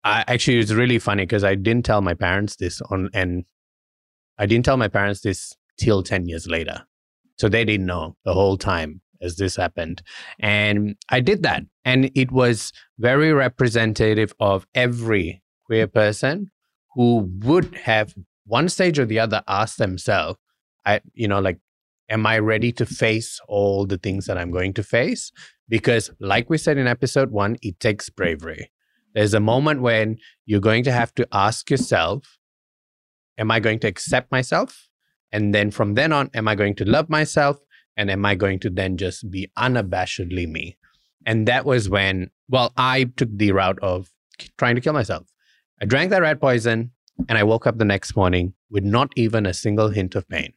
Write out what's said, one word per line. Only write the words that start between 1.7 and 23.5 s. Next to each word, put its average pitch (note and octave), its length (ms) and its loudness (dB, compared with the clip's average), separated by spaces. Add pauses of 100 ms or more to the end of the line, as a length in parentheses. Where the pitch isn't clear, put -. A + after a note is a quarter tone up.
tell G#2+ 160 2
my F2 120 0
parents F#2+ 440 -2
this F2+ 240 -8
on, F#2+ 320 -4
and F2+ 320 -2 (920)
I G#2 80 -2
didn't A#2 200 2
tell C3+ 120 2
my A2+ 100 0
parents G2+ 340 -2
this - 320 -6 (240)
till G2+ 260 2
ten F2+ 240 -2
years E2 200 -8
later. E2 380 -6 (520)
So A2 120 2
they A2+ 160 2
didn't G2+ 220 0
know E2+ 380 -6
the F#2 80 0
whole F#2+ 240 4
time E2+ 440 -4 (200)
as F2 160 -8
this F#2+ 180 -2
happened. E2+ 460 -6 (380)
And G#2 560 0 (140)
I B2+ 120 2
did F3+ 220 0
that. F#2+ 200 -2 (220)
And C3 300 2
it B2+ 160 2
was B2 420 0 (260)
very C#3 340 4
representative A2+ 1040 2
of G2 360 2
every A2+ 680 0 (220)
queer A2 220 0
person C3 640 0 (440)
who A#2+ 340 2 (100)
would D3 360 2
have A2 380 0 (320)
one B2 220 2
stage F3 320 0
or B2+ 60 2
the A2 140 0
other G#2+ 280 0
asked G2 300 -2
themselves, F#2 600 -2 (480)
I, G#2 160 2 (120)
you A2+ 140 -4
know, G2+ 120 2
like, F#2+ 200 -2 (500)
"Am A2 160 -2
I A2 140 4
ready A2 340 0
to A#2 120 -2
face A2 640 -4
all G2+ 380 0